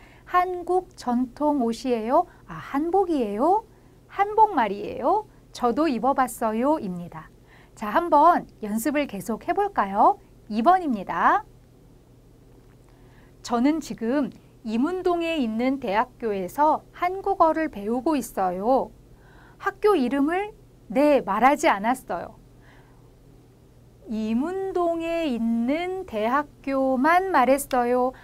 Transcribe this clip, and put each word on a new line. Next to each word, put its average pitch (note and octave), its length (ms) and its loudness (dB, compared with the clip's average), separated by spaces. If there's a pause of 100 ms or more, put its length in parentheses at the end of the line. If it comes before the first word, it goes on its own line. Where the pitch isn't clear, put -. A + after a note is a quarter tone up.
(260)
"한국 F4+ 720 -2
전통 B3+ 640 -2
옷이에요?" A#3 640 0 (220)
"아, F3+ 60 -16
한복이에요?" D#4 1120 0 (420)
"한복 G#4 480 2
말이에요?" A#3 720 -2 (240)
"저도 C#4+ 360 0
입어봤어요"입니다. A#3 1400 -2 (460)
자, G#3+ 140 -6
한번 D4+ 580 4 (160)
연습을 B3+ 440 -2
계속 G#3 400 -8
해볼까요? E4+ 720 2 (280)
이 G#3+ 160 -4
번입니다. C#4+ 800 2 (2000)
"저는 C4 380 0
지금 A#3+ 500 -4 (340)
이문동에 E4 760 -2
있는 B3+ 420 -2
대학교에서 A3+ 1120 0
한국어를 F4+ 800 0
배우고 A#3+ 460 -2
있어요." G3+ 760 -2 (640)
학교 G4+ 380 2
이름을, D4+ 580 0 (340)
네, C4+ 340 4
말하지 B3 480 2
않았어요. A3 640 -4 (1700)
이문동에 E4 1200 -2
있는 C4+ 800 -2
대학교만 C4+ 1300 0
말했어요. B3+ 800 2 (120)